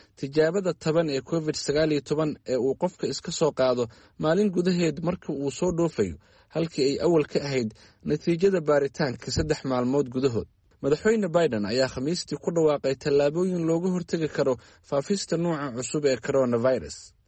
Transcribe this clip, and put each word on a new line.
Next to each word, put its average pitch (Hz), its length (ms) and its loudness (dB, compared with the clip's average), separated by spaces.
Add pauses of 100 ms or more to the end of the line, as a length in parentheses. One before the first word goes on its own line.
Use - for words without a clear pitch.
(160)
tijaabada 160 580 0
taban 165 360 0
ee 135 100 -2
covid 156 340 -4
sagaal 151 380 0
iyo 143 80 0
toban 156 300 -2 (120)
ee 127 140 -2
uu 131 180 2
qofka - 320 -4
iska 135 260 -6
soo 156 200 2
qaado 127 320 2 (340)
maalin 180 320 2
gudaheed 175 520 0
marka 175 280 -4
uu 139 200 -4
soo 180 220 -2
dhoofayo, 160 440 0 (380)
halkii 160 300 -2
ay 139 180 2
awal 160 240 4
ka - 140 -2
ahayd 131 300 -2 (340)
natiijada 170 560 2
baaritaanka 143 720 0
saddex 151 340 -2
maalmood 131 440 0
gudahood. 123 380 -2 (360)
Madaxweyne 208 460 2
Biden 156 380 2
ayaa 127 220 2
Khamiistii 151 480 -4
ku - 160 -4
dhawaaqay 147 440 2
tallaabooyin 151 680 0
looga 170 240 0
hortagi 170 380 -2
karo 135 260 0 (280)
faafista 175 540 -2
nooca 165 360 -2
cusub 127 320 -4
ee 131 120 4
coronavirus. 120 800 0 (320)